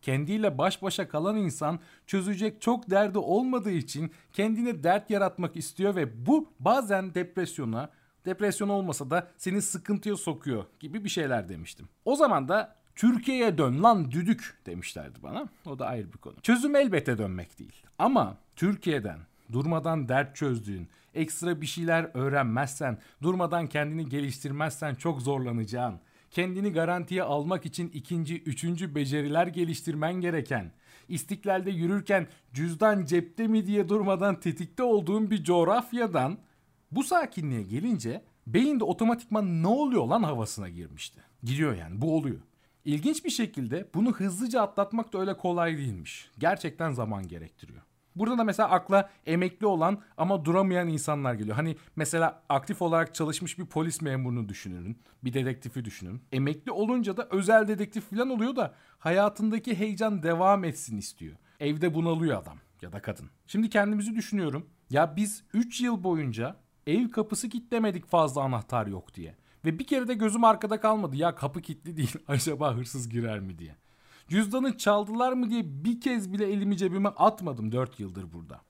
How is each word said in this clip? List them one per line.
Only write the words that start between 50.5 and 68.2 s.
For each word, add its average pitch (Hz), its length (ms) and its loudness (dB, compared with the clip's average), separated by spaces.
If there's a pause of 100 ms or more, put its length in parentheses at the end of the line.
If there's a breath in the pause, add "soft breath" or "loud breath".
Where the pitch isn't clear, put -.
insanlar 147 460 0
geliyor. 107 220 -4
Hani 156 200 -2 (200 loud breath)
mesela 160 540 0
aktif 143 320 0
olarak 165 340 2
çalışmış 156 440 -4
bir 180 60 -6
polis 160 360 -2
memurunu 127 480 -2
düşünün, 92 480 -8 (260 soft breath)
bir 123 100 -2
dedektifi 127 520 -4
düşünün. 101 360 -10 (100)
Emekli 147 400 -2
olunca 214 460 0
da 233 140 -6
özel 202 360 6
dedektif 208 420 -4
falan 240 200 -2
oluyor 247 260 0
da 208 180 -2 (260 soft breath)
hayatındaki 208 800 0
heyecan 208 440 -2
devam 180 400 4
etsin 131 340 -4
istiyor. 80 380 -12 (240 soft breath)
Evde 151 340 0
bunalıyor 165 480 2
adam - 160 -14 (240)
ya 87 100 -14
da 98 100 -10
kadın. 80 280 -8 (180)
Şimdi 214 220 0
kendimizi 208 460 2
düşünüyorum. 175 500 -2 (240)
Ya 151 260 2
biz 202 280 -4 (100)
üç 240 280 0
yıl 233 220 0
boyunca 143 520 -2 (320)
ev 220 240 2
kapısı 214 380 -4
kilitlemedik 220 560 -2
fazla 151 360 2